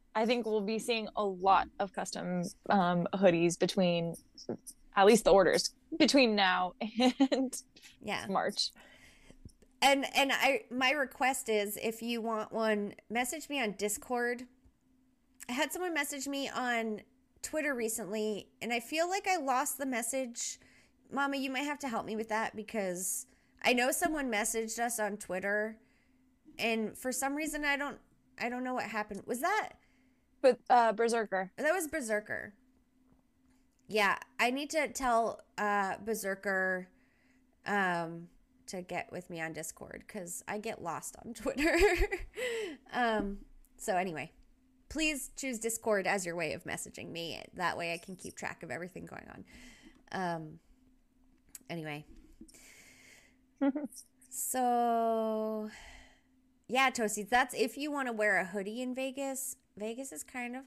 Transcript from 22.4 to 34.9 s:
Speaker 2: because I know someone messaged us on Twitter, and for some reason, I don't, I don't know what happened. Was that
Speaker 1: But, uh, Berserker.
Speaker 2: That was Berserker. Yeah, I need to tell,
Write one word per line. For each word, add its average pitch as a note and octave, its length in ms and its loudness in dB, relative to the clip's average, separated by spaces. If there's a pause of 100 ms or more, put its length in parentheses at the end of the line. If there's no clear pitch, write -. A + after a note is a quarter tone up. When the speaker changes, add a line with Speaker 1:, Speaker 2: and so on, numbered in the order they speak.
Speaker 2:
because F#3+ 680 -4 (380)
I A#3+ 100 4
know B3 200 4
someone D4+ 380 0
messaged A3+ 480 -2
us A#3 220 -2
on G#3 160 -2
Twitter, G#3 600 -2 (800)
and A3+ 400 -2
for B3+ 140 -4
some C4+ 220 -2
reason, D4+ 300 -4
I C#4+ 140 2
don't, C#4 180 -4 (420)
I A#3 120 -2
don't B3 120 -4
know B3+ 120 -2
what B3 100 -2
happened. G#3+ 420 -6
Was B3 140 -4
that F#4 300 0 (720)
Speaker 1:
But, B3+ 160 6 (100)
uh, A#3 240 8
Berserker. G#3+ 640 0
Speaker 2:
That D4+ 160 2
was F4+ 140 0
Berserker. G#3+ 680 -4 (1300)
Yeah, G3 320 4 (200)
I A#3 120 4
need C#4+ 200 -2
to D4+ 180 2
tell, A#3 520 0 (160)